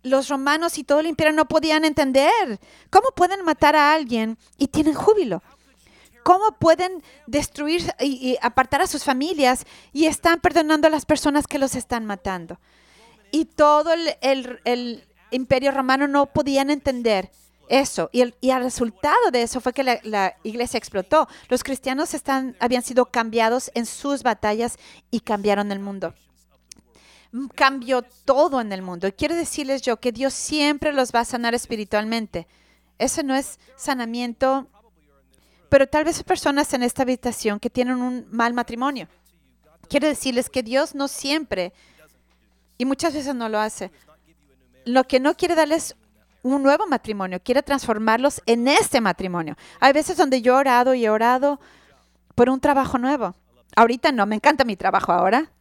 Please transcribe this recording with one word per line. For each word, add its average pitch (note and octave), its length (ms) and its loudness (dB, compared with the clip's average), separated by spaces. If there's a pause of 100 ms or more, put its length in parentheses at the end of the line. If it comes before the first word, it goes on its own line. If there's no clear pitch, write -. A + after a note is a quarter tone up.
los C4+ 280 0
romanos C#4+ 480 -2
y C#4+ 60 -10
todo D4 160 2
el D#4 60 -2
imperio D#4 280 0
no D#4 120 2
podían D#4 380 2
entender. C#4+ 720 2 (300)
¿Cómo A4+ 260 4
pueden F#4 300 0
matar D#4 320 2
a D4 160 6
alguien A3+ 460 -2 (180)
y C#4 120 0
tienen D#4 260 0
júbilo? E4 480 2 (800)
¿Cómo F#4+ 360 4
pueden F4+ 440 2 (240)
destruir D4 720 -4
y, B3+ 320 -2
y B3 120 -2
apartar B3+ 400 0
a F#4+ 40 2
sus - 180 -6
familias C4+ 600 0 (280)
y D4+ 140 2
están E4 340 0
perdonando D#4 460 2
a D#4 40 6
las D4+ 160 -4
personas D4 400 0
que - 120 -6
los C4+ 160 0
están A#3+ 300 -6
matando? F#3 560 -8 (720)
Y D4+ 160 0
todo D4+ 460 2
el, E4 280 -2
el, B3+ 440 -2
el A#3+ 400 -4 (260)
imperio C4 400 0
romano C4+ 380 0
no C#4+ 180 2
podían C#4 440 0
entender A#3+ 600 -2 (380)
eso. A#3+ 440 0
Y B3 80 0
el, A#3+ 200 0
y B3+ 100 2
el B3+ 120 0
resultado D4 680 0
de A#3+ 100 0
eso A#3+ 180 -4
fue B3 120 -4
que C#4 100 -4
la, B3+ 200 0
la G3+ 400 -2
iglesia A#3 340 -6
explotó. A3+ 500 0 (220)
Los B3+ 160 -2
cristianos C4+ 480 -6
están, C4 480 -4
habían B3 220 0
sido B3 240 0
cambiados A3+ 680 -2
en A#3 120 -4
sus C#4 360 -6
batallas A3+ 540 -2 (340)
y A#3 100 -2
cambiaron G3+ 520 -2
el G3 60 -6
mundo. G3 360 -10 (1400)
Cambió C4 480 0 (220)
todo C4+ 360 2
en G#3+ 120 -6
el F#3 100 -8
mundo. F3+ 240 -6
Y G3 60 -2
quiero D#4 240 -4
decirles C#4 460 -4
yo A#3+ 160 -2
que B3 140 -2
Dios C4 220 -4
siempre D4 580 -2
los C4 200 0
va A#3+ 80 2
a A#3+ 40 -4
sanar A#3 300 -4
espiritualmente. G#3+ 920 -6 (520)
Ese C4+ 240 -2
no C4+ 120 -2
es C4+ 240 -6 (180)
sanamiento. B3 880 -4 (1040)
Pero C#4 160 6
tal D4+ 180 0
vez D#4+ 140 -2
hay - 60 -12
personas D4 500 -2
en B3 80 -2
esta B3 200 -2
habitación A#3+ 580 -4
que A#3+ 100 -6
tienen B3 320 -2
un B3 280 -6
mal A#3 220 -2
matrimonio. A#3+ 540 -6 (840)
Quiero C#4 200 0
decirles C4 420 -2
que B3+ 140 -4
Dios C4 320 -2
no C#4 100 -4
siempre, B3+ 640 -6 (1040)
y B3 80 -4
muchas C4+ 300 -2
veces C#4 220 -6
no A#3 120 -6
lo G#3+ 120 -2
hace, G#3+ 320 -6 (920)
lo B3+ 200 2
que B3+ 160 2
no D4 160 0
quiere F4 180 0
darles D#4 400 0 (480)
un C#4 220 -2
nuevo D4+ 240 4
matrimonio, G3+ 520 -4
quiere B3+ 220 0
transformarlos A#3 840 0
en A#3 200 2
este D4 340 4
matrimonio. F3 560 -4 (220)
Hay C4+ 140 6
veces D#4 240 0
donde C#4 260 2
yo B3 120 4
he - 20 4
orado C4 380 4
y B3 100 0
he G#3+ 60 2
orado B3+ 500 2 (760)
por A#3+ 160 6
un C4 80 0
trabajo C4+ 400 0
nuevo. A#3+ 380 -2 (400)
Ahorita A#3 340 4
no, A3+ 160 2
me G#3+ 100 -4
encanta C#4 280 2
mi A3+ 100 -2
trabajo F#3 380 0
ahora. F#3+ 480 0